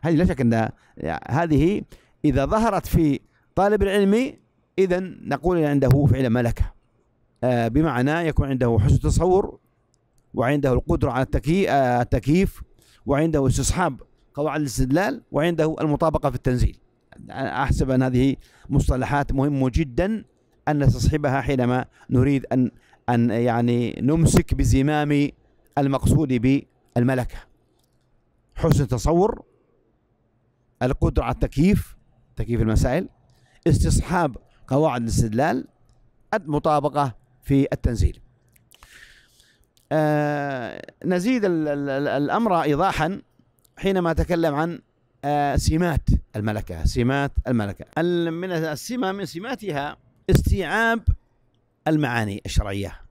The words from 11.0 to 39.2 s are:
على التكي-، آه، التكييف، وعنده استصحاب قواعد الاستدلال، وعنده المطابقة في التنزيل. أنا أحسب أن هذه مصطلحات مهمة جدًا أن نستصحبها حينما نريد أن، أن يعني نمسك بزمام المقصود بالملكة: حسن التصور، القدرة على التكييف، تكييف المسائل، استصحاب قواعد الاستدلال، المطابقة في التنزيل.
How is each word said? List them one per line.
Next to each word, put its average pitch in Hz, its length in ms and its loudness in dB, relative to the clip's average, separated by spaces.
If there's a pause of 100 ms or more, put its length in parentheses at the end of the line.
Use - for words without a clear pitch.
على 127 120 0
التكي-، 151 460 0
آه، 123 320 2
التكييف، 143 600 0 (440)
وعنده 143 420 2
استصحاب 139 540 0 (320)
قواعد 147 260 -4
الاستدلال، 131 720 -2
وعنده 160 500 0
المطابقة 151 480 0
في 123 60 -6
التنزيل. 123 420 0 (520)
أنا 127 340 -4
أحسب 135 260 0
أن 131 140 2
هذه 131 320 2 (340)
مصطلحات 143 640 0
مهمة 135 420 0
جدًا 170 520 -2 (420)
أن 147 160 0
نستصحبها 139 580 0
حينما 123 440 0 (240)
نريد 127 360 2
أن، 127 260 0 (380)
أن 120 200 2
يعني 120 720 0
نمسك 160 520 2
بزمام 147 760 2 (480)
المقصود 139 500 0
بالملكة: 127 1120 0 (1160)
حسن 143 280 2
التصور، 156 600 0 (1400)
القدرة 131 420 0
على 123 100 -4
التكييف، - 600 0 (400)
تكييف 113 260 -2
المسائل، 120 480 0 (580)
استصحاب 160 720 0 (300)
قواعد 131 340 0
الاستدلال، 120 640 -2 (680)
المطابقة 147 840 0 (280)
في 139 300 2
التنزيل. - 460 -2 (1700)